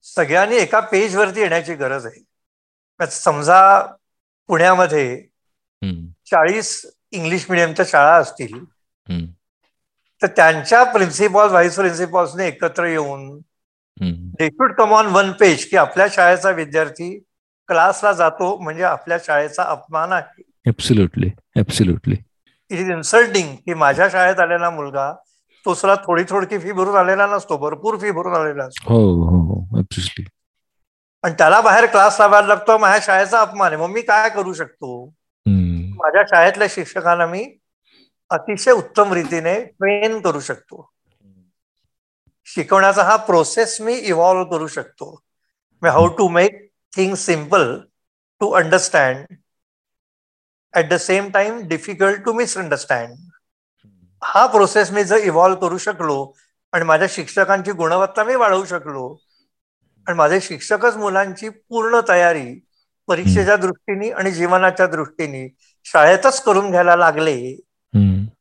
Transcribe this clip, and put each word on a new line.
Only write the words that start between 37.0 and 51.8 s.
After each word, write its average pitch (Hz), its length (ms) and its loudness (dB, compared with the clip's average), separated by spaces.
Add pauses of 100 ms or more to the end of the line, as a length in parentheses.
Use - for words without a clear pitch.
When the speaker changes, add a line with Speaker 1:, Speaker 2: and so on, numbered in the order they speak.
Speaker 1:
मी 190 320 -10 (720)
अतिशय 196 420 -2
उत्तम 202 420 0
रीतीने 170 520 -4
ट्रेन 208 560 -4
करू 165 180 -4
शकतो. - 520 -14 (1500)
शिकवण्याचा 190 580 2
हा 196 120 4
प्रोसेस 214 680 -2
मी 226 120 -4
इव्हॉल्व्ह 185 520 0
करू 160 220 -6
शकतो. - 540 -16 (600)
मी 170 80 2
how 156 140 4
to 190 340 0
make 196 160 2 (460)
things 190 300 -2
simple 151 460 0 (680)
to 185 180 0
understand, 156 760 -2 (1400)
at 165 60 2
the 165 160 0 (100)
same 196 220 -2
time 208 360 -2
difficult 196 600 -4